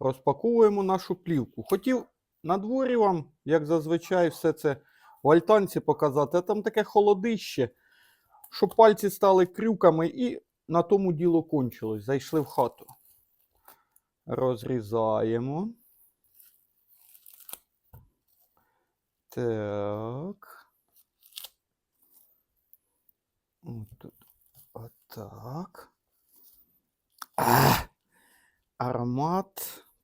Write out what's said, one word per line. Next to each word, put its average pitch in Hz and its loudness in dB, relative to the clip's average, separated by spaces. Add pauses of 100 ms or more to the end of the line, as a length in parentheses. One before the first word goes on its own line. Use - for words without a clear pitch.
розпаковуємо 202 2
нашу 190 -2
плівку. 143 -4
Хотів 233 -2 (380)
на 175 -2
дворі 247 -2
вам, 190 2 (200)
як 151 2
зазвичай, 165 0
все 156 0
це 143 -2 (460)
в 139 4
альтанці 170 4
показати, 147 0
а - 2
там 208 -2
таке 208 -2
холодище, 202 0 (800)
що - -2
пальці 214 6
стали 190 4
крюками 180 2
і - -6 (260)
на 170 2
тому 190 0
діло 165 2
кончилось. 113 -4
Зайшли 135 -4
в 143 -2
хату. - -4 (1400)
Розрізаємо. 117 -2 (3500)
Так. 110 -6 (3000)
Отут. 120 -16 (580)
Отак. 113 -16 (1400)
А! - 4 (1080)
Аромат 127 -4 (200)